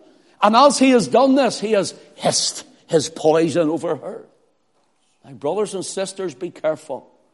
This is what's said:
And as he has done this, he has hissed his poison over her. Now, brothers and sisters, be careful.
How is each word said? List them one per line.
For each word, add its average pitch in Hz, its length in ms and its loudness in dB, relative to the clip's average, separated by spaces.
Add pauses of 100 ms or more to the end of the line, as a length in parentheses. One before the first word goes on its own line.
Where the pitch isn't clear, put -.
(420)
And 214 140 4
as 277 220 6
he 262 120 4
has 233 160 4
done 262 280 4
this, 262 260 0
he 214 120 -4
has 196 220 -2 (220)
hissed - 480 -4 (240)
his 156 220 0
poison 160 580 0
over 160 260 -4
her. 139 300 -12 (1000)
Now, 139 80 -20
brothers 170 420 -6
and 180 100 -8
sisters, 190 500 -8
be 165 160 -10
careful. 147 600 -8 (220)